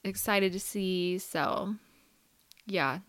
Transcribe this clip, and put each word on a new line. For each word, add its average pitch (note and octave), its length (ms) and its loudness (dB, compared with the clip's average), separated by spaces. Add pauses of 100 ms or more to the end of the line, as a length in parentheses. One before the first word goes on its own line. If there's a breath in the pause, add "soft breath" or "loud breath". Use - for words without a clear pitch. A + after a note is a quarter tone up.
excited G3 480 2
to F#3 80 -4
see. F#3 600 0
So F3+ 540 -2 (960 soft breath)
yeah, D#3+ 420 0